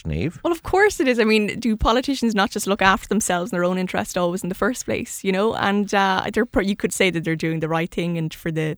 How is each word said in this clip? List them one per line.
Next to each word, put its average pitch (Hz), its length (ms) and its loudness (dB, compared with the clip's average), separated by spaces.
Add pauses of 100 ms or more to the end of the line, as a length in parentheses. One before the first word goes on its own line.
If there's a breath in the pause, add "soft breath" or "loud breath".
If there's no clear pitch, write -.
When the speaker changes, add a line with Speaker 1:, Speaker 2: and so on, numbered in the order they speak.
Speaker 1:
Niamh? 85 360 -2
Speaker 2:
Well, 339 80 2
of 330 120 -4
course 392 360 2
it 277 80 0
is. 240 120 4
I 220 40 4
mean, 220 360 2
do 220 180 0
politicians 233 560 2
not 196 160 2
just - 160 -6
look 196 160 0
after 190 260 2
themselves 180 440 0
and 180 80 -2
their 175 40 2
own 185 140 2
interest 185 400 -4
always 175 240 0
in 175 80 -4
the 185 60 -6
first 285 300 -2
place, - 380 -6
you 190 80 2
know? 202 220 2
And, 202 400 0
uh, 190 400 2
they're 233 140 0
pro-, - 160 0
you 202 120 0
could - 180 -2
say 190 180 2
that 165 120 -2
they're 165 120 -2
doing 160 240 -2
the 156 100 -2
right 165 220 -2
thing 170 260 -2
and 160 160 -2
for - 160 -6
the, 156 280 -2